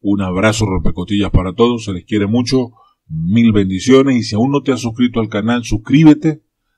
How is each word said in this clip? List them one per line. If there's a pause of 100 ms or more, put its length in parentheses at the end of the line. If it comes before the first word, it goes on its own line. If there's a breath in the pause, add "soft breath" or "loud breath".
Un
abrazo
rompecotillas
para
todos,
se
les
quiere
mucho, (360 soft breath)
mil
bendiciones,
y
si
aún
no
te
has
suscrito
al
canal,
suscríbete, (360)